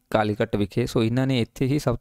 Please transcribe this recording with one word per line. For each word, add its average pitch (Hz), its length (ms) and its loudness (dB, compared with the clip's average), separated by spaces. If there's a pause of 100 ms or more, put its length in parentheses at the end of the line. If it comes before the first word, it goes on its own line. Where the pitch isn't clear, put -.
ਕਾਲੀਕਟ 107 460 0
ਵਿਖੇ। 104 300 0
ਸੋ 120 180 0
ਇਹਨਾਂ 120 240 2
ਨੇ 135 140 2
ਇੱਥੇ - 240 -4
ਹੀ 143 140 0
ਸਭ 123 220 -2